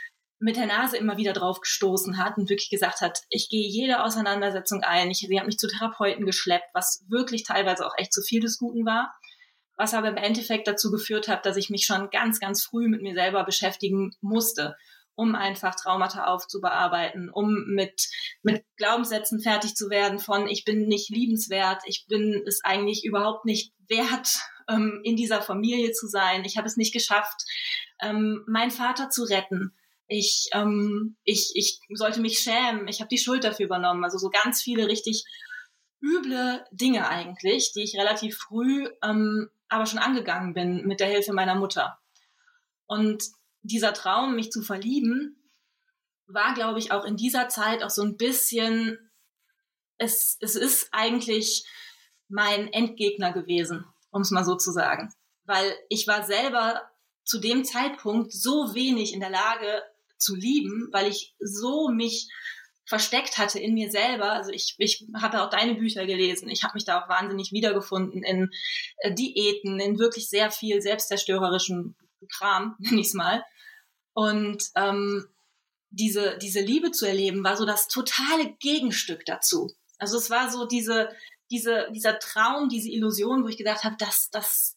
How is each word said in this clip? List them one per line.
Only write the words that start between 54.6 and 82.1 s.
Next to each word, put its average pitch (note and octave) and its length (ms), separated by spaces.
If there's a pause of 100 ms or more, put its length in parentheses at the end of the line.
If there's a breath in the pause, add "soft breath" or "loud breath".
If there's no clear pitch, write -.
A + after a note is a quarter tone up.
sagen. E3+ 420 (320)
Weil G3 320 (120)
ich A3 180
war G#3 180
selber A#3 580 (420)
zu G#3+ 160
dem A#3+ 240
Zeitpunkt A#3 680
so C4 420
wenig B3 380
in G3 80
der F#3+ 100
Lage G#3+ 520 (360)
zu G3+ 160
lieben, A3 580
weil G3+ 160
ich - 320
so B3+ 480
mich A3+ 400 (560 loud breath)
versteckt A#3+ 540
hatte G3+ 200
in A3 160
mir G#3+ 160
selber. G#3+ 420
Also G3 180
ich, - 280
ich A3 360
habe A3 240
ja G3 80
auch G#3 40
deine A3+ 240
Bücher G#3+ 320
gelesen. F#3 420
Ich - 140
habe G#3 120
mich G#3 100
da F3+ 180
auch F3+ 60
wahnsinnig F#3+ 440
wiedergefunden G3 680
in, F#3 280 (480 loud breath)
äh, - 140
Diäten, G#3 680
in G3+ 180
wirklich A#3 300
sehr G#3+ 220
viel G#3+ 300
selbstzerstörerischem F#3+ 1160 (340)
Kram, G3+ 460
<laughs> - 20
nenn A3 200
ich's - 160
mal. F#3+ 300 (680 loud breath)
Und, G#3 640
ähm, G3+ 500 (640)
diese, G3+ 480
diese G3 220
Liebe D4 300
zu A3+ 160
erleben, G3 380
war G3 120
so G#3+ 80
das G#3 240
totale C4+ 680
Gegenstück B3 680
dazu. - 480 (260)
Also G#3 200
es A3+ 120
war A#3+ 200
so A#3+ 160
diese, A3+ 420 (420 loud breath)
diese, A3+ 420
dieser G#3+ 260